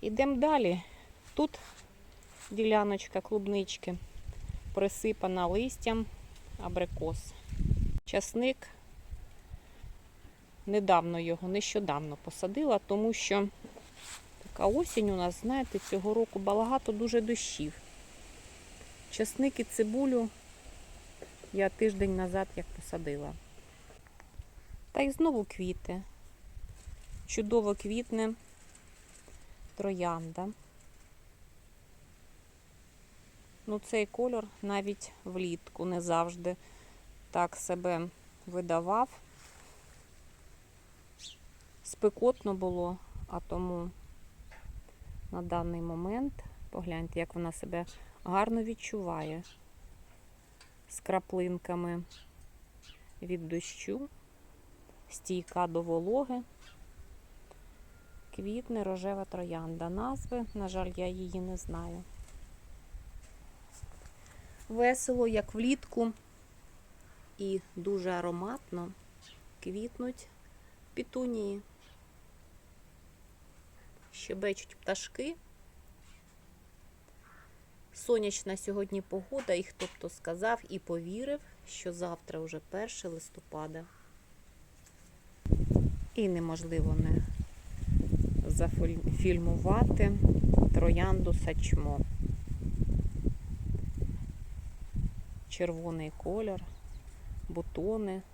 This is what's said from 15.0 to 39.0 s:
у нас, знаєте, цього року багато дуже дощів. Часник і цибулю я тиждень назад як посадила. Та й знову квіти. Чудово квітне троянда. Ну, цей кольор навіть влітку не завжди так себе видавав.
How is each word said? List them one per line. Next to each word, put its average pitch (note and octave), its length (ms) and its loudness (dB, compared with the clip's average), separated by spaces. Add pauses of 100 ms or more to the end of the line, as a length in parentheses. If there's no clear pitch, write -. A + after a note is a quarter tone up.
у F#3+ 60 2
нас, F3+ 260 0
знаєте, B3 380 0
цього G3 340 0
року A3 260 2
багато A3+ 520 2
дуже A#3 300 2
дощів. G#3+ 520 -2 (1400)
Часник C4 480 0
і A#3+ 40 2
цибулю A#3 680 2 (1200)
я G3 160 4
тиждень G3 460 2
назад F#3 400 0
як F3 100 -6
посадила. D3 680 -6 (1600)
Та - 100 0
й C#4 100 2
знову C#4 320 4
квіти. F#3 580 -4 (1300)
Чудово G#3+ 480 2
квітне A3 580 -2 (1400)
троянда. F3 720 -2 (3250)
Ну, G#3+ 120 -2
цей G#3+ 260 0
кольор A#3 420 -2 (140)
навіть G3+ 500 -2 (120)
влітку F3+ 600 -4
не F3+ 160 0
завжди F3 540 0 (760)
так F3 240 2
себе F3 540 -2 (380)
видавав. F3+ 640 2 (2750)